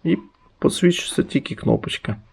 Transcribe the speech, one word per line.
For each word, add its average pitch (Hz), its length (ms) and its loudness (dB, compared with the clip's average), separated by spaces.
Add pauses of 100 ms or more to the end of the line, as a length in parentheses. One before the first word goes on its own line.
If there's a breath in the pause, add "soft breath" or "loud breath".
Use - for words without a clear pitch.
І 165 140 2 (400)
підсвічується - 640 2
тільки - 320 -2
кнопочка. - 600 -2 (160)